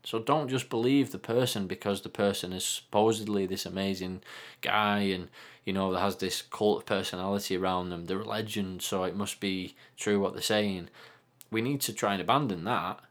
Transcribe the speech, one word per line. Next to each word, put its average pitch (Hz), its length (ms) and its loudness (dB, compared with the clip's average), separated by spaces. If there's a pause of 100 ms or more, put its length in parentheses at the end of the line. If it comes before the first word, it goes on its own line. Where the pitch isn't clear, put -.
So 113 160 -4
don't 143 300 2
just 127 200 -2
believe 127 420 4
the 92 80 -8
person 117 480 0
because 98 340 -2
the - 80 -10
person 98 440 0
is 92 120 -4
supposedly 104 800 2
this 95 200 -4
amazing 92 560 -4 (400)
guy 104 380 2
and, 92 300 0 (340)
you 98 100 -2
know, 95 180 2
that 90 80 2
has 98 160 2
this - 260 -2
cult - 380 2
of - 80 -12
personality 98 680 -2
around 90 340 0
them. 85 160 -6
They're 95 160 -2
a - 40 -8
legend, 104 560 -4
so 92 220 0
it 92 120 -2
must 98 240 -4
be 95 360 -4 (200)
true 104 240 2
what 95 140 2
they're 104 80 -8
saying. 101 480 0 (640)
We 110 100 0
need 139 200 -2
to 107 120 -2
try 104 200 2
and 92 80 0
abandon 107 420 2
that 95 360 -2 (120)